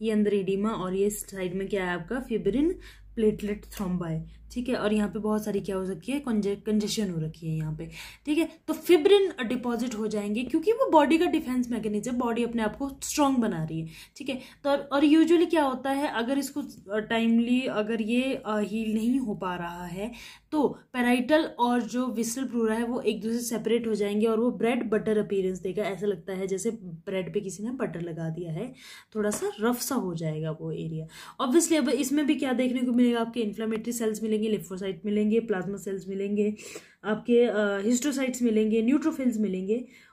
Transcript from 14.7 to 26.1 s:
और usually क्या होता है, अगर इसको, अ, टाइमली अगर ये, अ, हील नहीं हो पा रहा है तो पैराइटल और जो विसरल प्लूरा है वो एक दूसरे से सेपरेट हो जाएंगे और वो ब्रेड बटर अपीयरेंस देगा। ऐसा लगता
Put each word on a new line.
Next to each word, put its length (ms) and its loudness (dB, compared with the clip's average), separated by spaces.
और 240 -2
usually 480 6
क्या 140 4
होता 280 0
है, 160 0
अगर 300 -2
इसको, 240 -4
अ, 80 0
टाइमली 600 2
अगर 400 -2
ये, 340 0
अ, 140 -2
हील 340 -2
नहीं 260 2
हो 160 -2
पा 200 -4
रहा 300 -8
है 260 -8
तो 280 2
पैराइटल 480 4
और 400 0
जो 260 -2
विसरल 380 -2
प्लूरा 300 0
है 80 0
वो 180 -2
एक 200 0
दूसरे 180 -2
से 60 -6
सेपरेट 420 0
हो 80 0
जाएंगे 300 0
और 140 2
वो 120 2
ब्रेड 380 0
बटर 280 2
अपीयरेंस 420 0
देगा। 240 -4
ऐसा 220 -4
लगता 280 -4